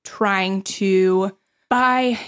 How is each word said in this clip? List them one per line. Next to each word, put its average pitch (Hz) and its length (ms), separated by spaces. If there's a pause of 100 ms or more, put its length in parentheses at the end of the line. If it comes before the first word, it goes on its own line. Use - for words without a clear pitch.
trying 190 600
to 190 720 (340)
buy, 254 580